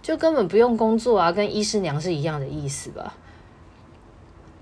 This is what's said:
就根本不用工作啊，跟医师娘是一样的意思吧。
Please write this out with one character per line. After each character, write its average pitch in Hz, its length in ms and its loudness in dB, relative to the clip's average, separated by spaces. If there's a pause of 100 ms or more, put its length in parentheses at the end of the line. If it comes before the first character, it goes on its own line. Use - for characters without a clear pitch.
就 311 160 -4
根 320 180 2
本 214 140 2
不 190 80 0
用 233 200 6
工 220 200 2
作 226 220 2
啊， 170 120 4
跟 202 240 -2
医 214 80 -2
师 208 180 -2
娘 156 200 -2
是 170 140 -2
一 143 80 -4
样 156 180 -4
的 135 60 -6
意 147 200 -8
思 - 240 -8
吧。 - 240 -12 (1500)